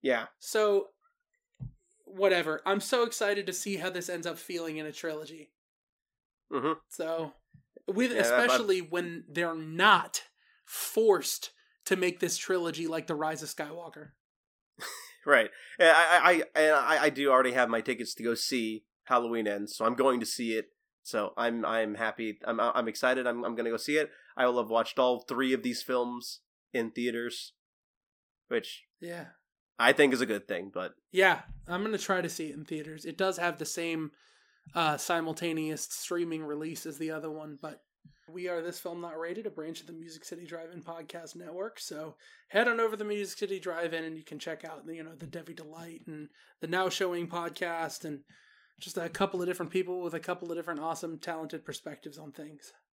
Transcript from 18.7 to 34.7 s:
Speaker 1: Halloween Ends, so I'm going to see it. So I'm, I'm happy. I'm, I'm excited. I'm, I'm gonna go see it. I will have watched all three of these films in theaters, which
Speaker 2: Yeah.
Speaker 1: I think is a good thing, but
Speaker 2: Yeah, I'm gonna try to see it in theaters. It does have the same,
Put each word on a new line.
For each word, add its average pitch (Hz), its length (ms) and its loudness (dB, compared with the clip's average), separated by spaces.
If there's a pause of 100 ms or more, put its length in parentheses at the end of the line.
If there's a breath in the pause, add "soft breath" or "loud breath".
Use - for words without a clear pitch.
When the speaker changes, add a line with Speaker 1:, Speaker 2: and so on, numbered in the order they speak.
Speaker 1:
Halloween 117 420 2
Ends, 104 300 -4
so - 80 -2
I'm 117 120 4
going 123 260 4
to 113 40 -2
see 113 280 -2
it. 110 160 -2 (340)
So 107 320 -2
I'm, 117 300 0
I'm 107 300 0
happy. 110 500 -4
I'm, 117 160 0
I'm 117 260 2
excited. 127 400 2
I'm, 120 160 -2
I'm 120 100 -2
gonna 117 160 -2
go 113 60 -2
see 147 220 0
it. 151 120 0 (280 loud breath)
I 127 80 4
will 123 120 4
have 110 120 0
watched 113 300 2
all 127 280 4
three 131 240 0
of 120 120 0
these 120 200 -4
films 123 560 -4 (340)
in 113 180 -2
theaters, 120 600 -6 (960)
which - 380 -6 (160)
Speaker 2:
Yeah. 170 240 -12 (520)
Speaker 1:
I 120 140 8
think 139 220 8
is 120 80 2
a 127 40 2
good 104 220 -4
thing, 95 260 -6
but 90 200 -6 (180)
Speaker 2:
Yeah, 180 300 4 (260)
I'm 180 160 -4
gonna 220 140 -2
try 190 240 0
to 170 80 -2
see 165 180 -6
it 143 80 -10
in 151 80 -10
theaters. 151 400 -10
It 165 140 -10
does 190 180 0
have 175 220 -2
the 156 80 -6
same, 165 460 -4 (640 soft breath)